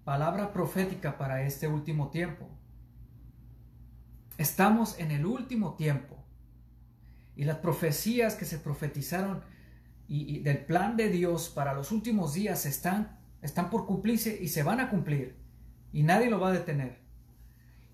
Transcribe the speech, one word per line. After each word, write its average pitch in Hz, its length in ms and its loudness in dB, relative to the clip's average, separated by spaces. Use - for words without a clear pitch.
palabra 170 480 0
profética 180 680 -2
para 135 240 -2
este 139 260 -2
último 151 420 -2
tiempo. 165 380 -4
Estamos 214 600 4
en 156 120 -2
el 147 160 0
último 233 480 -2
tiempo 147 500 -2
y 143 100 -4
las 151 140 0
profecías 202 760 2
que 180 120 -6
se 160 120 -6
profetizaron 151 840 -4
y, 147 280 -2
y 147 60 -6
del 143 220 2
plan 196 320 2
de 220 140 4
Dios 175 400 2
para 139 240 -2
los 139 180 -4
últimos 214 400 2
días 180 320 0
están, 185 560 -2
están 170 260 0
por 220 160 0
cumplirse 214 580 0
y 160 60 -2
se 147 140 0
van 202 180 2
a 262 80 0
cumplir 147 480 0
y 147 100 2
nadie 208 280 6
lo 196 100 2
va 185 80 4
a 190 40 4
detener. 143 520 -2